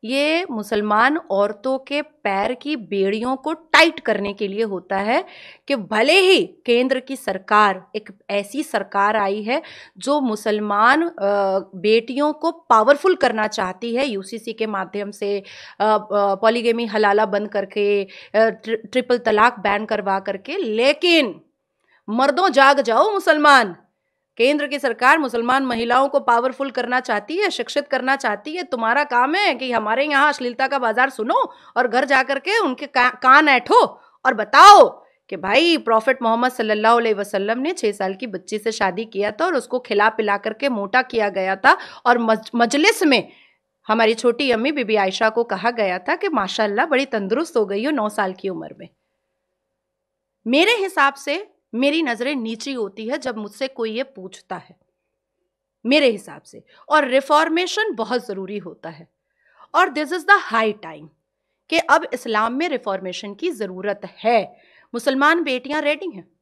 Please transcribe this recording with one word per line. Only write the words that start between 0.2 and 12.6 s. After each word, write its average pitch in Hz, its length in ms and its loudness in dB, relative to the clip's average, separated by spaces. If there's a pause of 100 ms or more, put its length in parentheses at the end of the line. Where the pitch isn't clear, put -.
मुसलमान 214 640 0
औरतों 214 600 -2
के 285 220 -6
पैर 208 520 -4
की 285 220 -6
बेड़ियों 208 600 -4
को 302 180 -6
टाइट 320 460 2
करने 202 340 -4
के 202 140 -6
लिए 202 160 -4
होता 196 340 -6
है 240 280 -2 (420)
कि 277 80 -2
भले 233 440 2
ही 359 260 4 (200)
केंद्र 247 340 2
की 262 160 -10
सरकार, 196 800 0
एक 214 160 -12 (180)
ऐसी 202 340 -4
सरकार 202 520 -2
आई 202 260 -2
है 247 200 -4 (360)
जो 285 240 0
मुसलमान, 214 840 0
अ, 339 60 -8 (600)
बेटियों 233 580 0
को 320 180 -4
पावरफुल 277 640 4